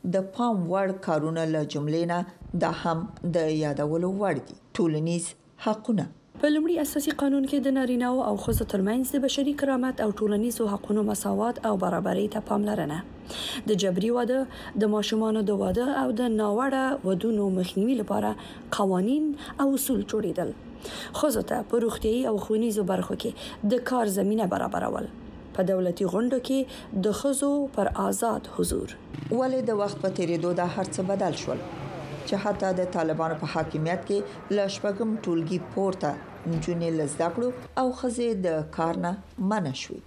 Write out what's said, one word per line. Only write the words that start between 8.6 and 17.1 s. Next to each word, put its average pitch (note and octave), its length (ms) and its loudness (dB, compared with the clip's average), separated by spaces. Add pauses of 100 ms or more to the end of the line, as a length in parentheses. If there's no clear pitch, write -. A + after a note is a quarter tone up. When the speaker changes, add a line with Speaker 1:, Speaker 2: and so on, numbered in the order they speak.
Speaker 2:
ترمنځ A3 420 2
د C4+ 80 2
بشري C#4 380 2
کرامت C4 420 2
او G#3+ 160 2
ټولنیزو G#3+ 540 2
حقونو G#3 340 2
مساوات G#3 500 0 (120)
او - 20 4 (100)
برابرۍ F#3 540 2
ته G#3+ 160 -2
پاملرنه، G#3 480 0 (720)
د G3 140 4
جبري F#3+ 320 2
واده، B3 200 2 (460)
د G#3+ 100 4
ماشومانو G#3+ 560 2
د G3+ 140 2
واده F#3+ 240 2 (160)
او B3+ 180 0
د B3 140 2
ناوړه C4 720 2
ودونو G3+ 380 2 (100)